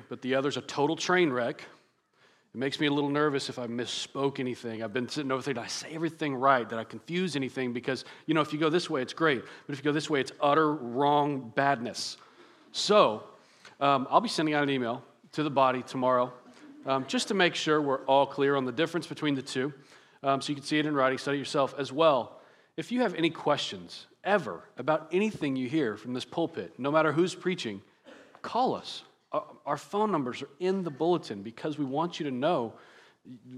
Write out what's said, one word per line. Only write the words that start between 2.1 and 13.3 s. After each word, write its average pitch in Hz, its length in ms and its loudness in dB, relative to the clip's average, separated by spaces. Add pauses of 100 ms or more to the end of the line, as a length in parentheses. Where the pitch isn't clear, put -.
makes 139 220 -4
me 151 80 2
a 143 40 2
little 147 160 2
nervous 143 400 2
if 135 80 -10
I 123 120 -6
misspoke 139 720 -4
anything. 117 420 -6
I've 107 100 -6
been 123 160 -2
sitting 139 220 -4
over 131 120 0
thinking, 120 200 -4
"Did - 40 -10
I - 20 -10
say - 260 -10
everything 160 400 -4
right? 127 340 4
Did 113 120 -4
I 110 40 -8
confuse 165 520 -4
anything?" 131 360 -2
Because, 123 320 -4 (220)
you - 80 2
know, - 60 6
if 147 120 -2
you 151 60 -4
go 160 100 2
this 170 220 0
way, 143 120 0
it's - 100 -6
great. 143 320 2
But - 300 -12
if 135 40 -8
you 127 60 -14
go 147 80 4
this 151 180 -2
way, 143 100 4
it's - 200 -4
utter 151 320 6
wrong 143 840 0
badness. 135 640 0 (560)
So, 147 500 4 (560)